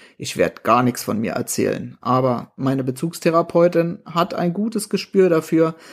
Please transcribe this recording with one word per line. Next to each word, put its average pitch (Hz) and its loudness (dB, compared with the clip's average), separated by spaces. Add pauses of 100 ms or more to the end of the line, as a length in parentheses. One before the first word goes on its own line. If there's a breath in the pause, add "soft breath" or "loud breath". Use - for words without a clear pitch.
(180 soft breath)
ich - -10
werd - 0
gar 117 4
nichts 123 0
von 107 -4
mir 110 -4
erzählen. 110 -4
Aber 123 0
meine 135 -2
Bezugstherapeutin 170 0
hat 165 -2
ein 175 -2
gutes 208 -4
Gespür 190 2
dafür, 160 2 (180 loud breath)